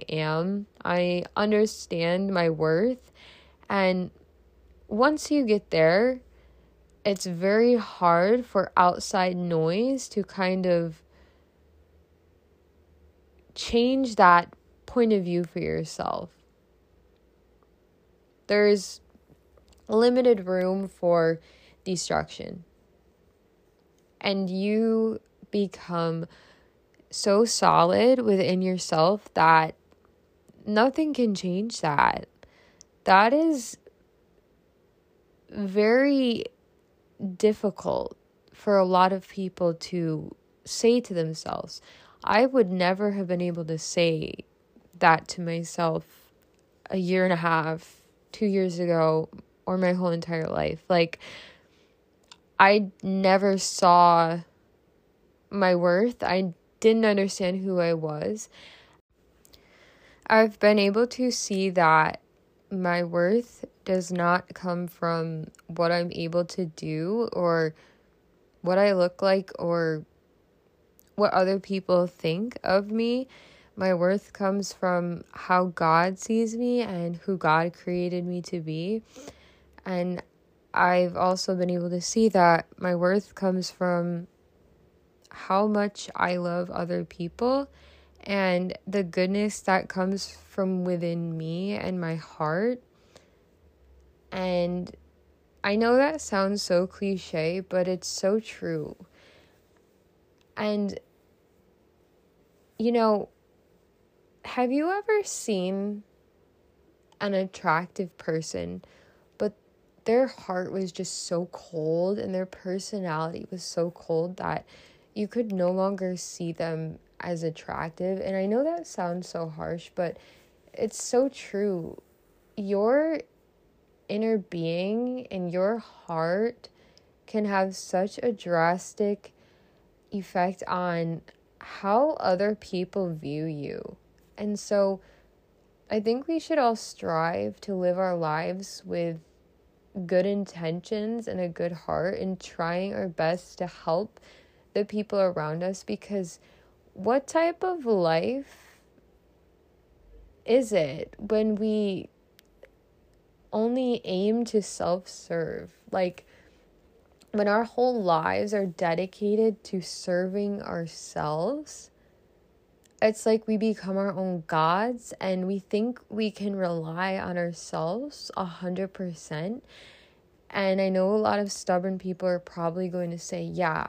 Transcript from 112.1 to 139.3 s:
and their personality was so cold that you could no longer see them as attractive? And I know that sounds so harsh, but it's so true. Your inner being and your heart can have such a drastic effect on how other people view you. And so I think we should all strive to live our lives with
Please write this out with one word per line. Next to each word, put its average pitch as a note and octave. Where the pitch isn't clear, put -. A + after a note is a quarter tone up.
and F#3+
their F#3
personality F3+
was F3+
so E3+
cold E3+
that -
you G#3
could A3+
no F3+
longer F#3+
see -
them D#3+
as E3+
attractive? E3
And F#3+
I F#3+
know A3
that E4
sounds F3+
so E3
harsh, D#3+
but F3
it's -
so C4
true. G3
Your A#3
inner A3
being G3
and F3+
your F#3+
heart F3+
can G#3+
have F#3+
such F#3+
a B3
drastic F#3
effect F#3
on E3+
how A#3
other G3
people F3+
view D3+
you. D3
And G#3
so G3
I A3
think A3+
we E4
should D#4+
all A#3+
strive F#3
to G3
live F3+
our F#3
lives E3+
with E3+